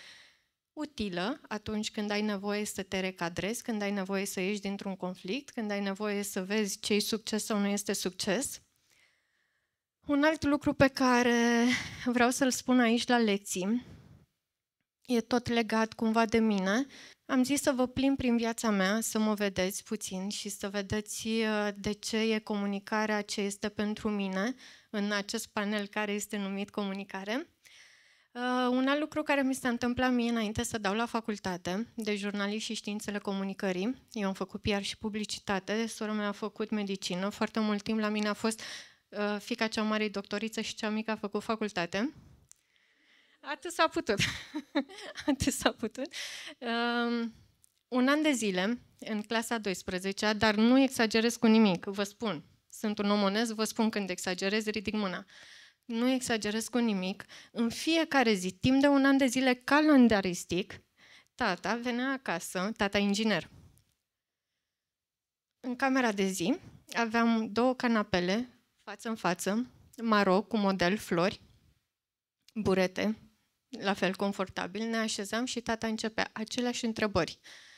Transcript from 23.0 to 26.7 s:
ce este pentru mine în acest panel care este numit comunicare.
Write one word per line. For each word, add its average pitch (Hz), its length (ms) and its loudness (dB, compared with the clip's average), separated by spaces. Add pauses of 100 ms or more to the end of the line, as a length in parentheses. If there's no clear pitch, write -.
ce 208 200 -6
este 202 280 -4
pentru 214 400 -4
mine 202 460 -2 (340)
în 208 220 -2
acest 208 360 -4
panel 208 400 -4
care 214 240 -4
este 208 260 -6
numit 196 320 -4
comunicare. 196 800 -6 (840)